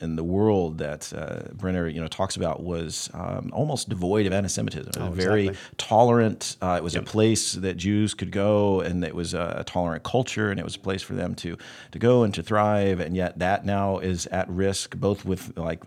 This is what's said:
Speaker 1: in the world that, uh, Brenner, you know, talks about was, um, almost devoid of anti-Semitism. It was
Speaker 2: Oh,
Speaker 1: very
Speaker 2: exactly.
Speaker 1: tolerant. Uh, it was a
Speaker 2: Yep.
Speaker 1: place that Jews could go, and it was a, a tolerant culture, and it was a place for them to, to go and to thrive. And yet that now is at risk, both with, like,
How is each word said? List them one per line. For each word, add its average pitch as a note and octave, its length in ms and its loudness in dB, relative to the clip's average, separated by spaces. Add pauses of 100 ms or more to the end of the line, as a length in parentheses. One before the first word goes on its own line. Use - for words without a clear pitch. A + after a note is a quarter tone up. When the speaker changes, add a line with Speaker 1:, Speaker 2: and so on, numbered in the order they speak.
Speaker 1:
in D#2+ 140 -4
the D#2+ 80 -2
world F#2 560 4
that, D2+ 340 -6
uh, - 400 -8
Brenner, F#2 340 -2
you D#2+ 140 -4
know, D#2+ 60 -4
talks - 280 -4
about E2+ 280 -2
was, E2+ 500 -4
um, F2+ 400 -6
almost D3+ 340 -2
devoid G2 380 2
of F#2 80 0
anti-Semitism. G2+ 600 -2
It - 40 -4
was F#2 100 -2
Speaker 2:
Oh, - 20 -4
Speaker 1:
very F#2+ 380 2
Speaker 2:
exactly. - 280 -12
Speaker 1:
tolerant. A2+ 840 4
Uh, F2+ 160 0
it E2 80 0
was E2 120 -2
a G#2 60 -2
Speaker 2:
Yep. - 40 -8
Speaker 1:
place G#2+ 480 4
that F#2 240 -2
Jews G#2 380 2
could F2 160 -6
go, G2+ 500 4
and F2 220 -2
it D#2 100 -4
was E2+ 220 -4
a, E2+ 240 -4
a - 40 -6
tolerant E2+ 400 -4
culture, A2 460 0
and G2 100 -4
it E2 40 -6
was F2 120 -8
a - 40 -12
place F#2+ 240 -4
for G2+ 100 -10
them F2+ 220 -4
to, E2+ 200 -8 (360)
to - 80 -12
go A#2+ 240 6
and G2+ 100 2
to E2+ 80 -4
thrive. G#2 580 2
And F2 160 -2
yet F2+ 220 0
that F#2 260 0
now G2 360 0
is F#2 280 -2
at F#2 220 -2
risk, F#2+ 480 -2
both G2+ 260 0
with, - 320 -4
like, E2 320 -4